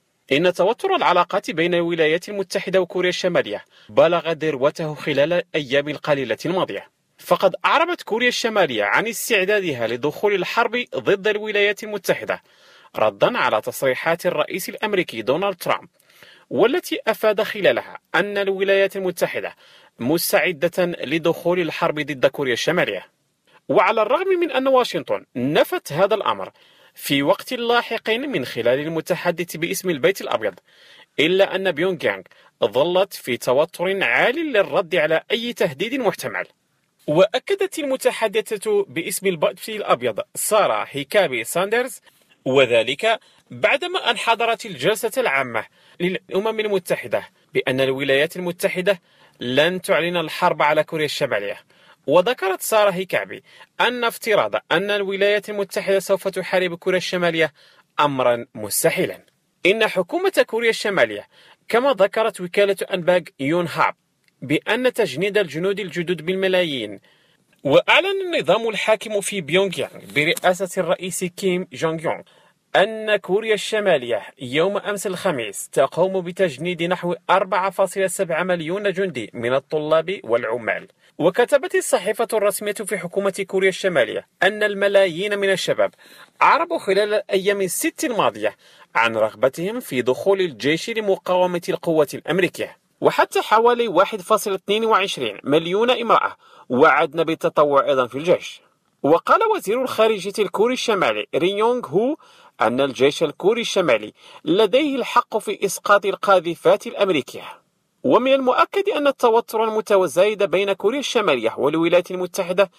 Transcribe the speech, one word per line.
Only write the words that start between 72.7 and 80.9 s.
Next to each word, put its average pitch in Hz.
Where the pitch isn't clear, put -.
أن 214
كوريا 214
الشمالية 160
يوم 160
أمس 202
الخميس 147
تقوم 185
بتجنيد 175
نحو 175
أربعة 190
فاصلة 190
سبعة 170
مليون 180
جندي 160
من 120
الطلاب 156
والعمال. 110